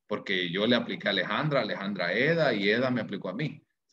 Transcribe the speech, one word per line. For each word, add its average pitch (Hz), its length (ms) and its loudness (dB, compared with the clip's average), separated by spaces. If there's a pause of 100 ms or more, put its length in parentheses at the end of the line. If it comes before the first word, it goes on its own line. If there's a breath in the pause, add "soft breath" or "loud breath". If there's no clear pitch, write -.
Porque 92 440 -2
yo 98 160 2
le 123 100 4
apliqué 101 320 -4
a - 20 4
Alejandra, 110 500 0
Alejandra 98 460 -4
a 87 80 -2
Eda 143 400 2
y 101 140 2
Eda 123 220 2
me 120 120 0
aplicó 92 260 -6
a 90 60 -6
mí. 135 280 -6 (300)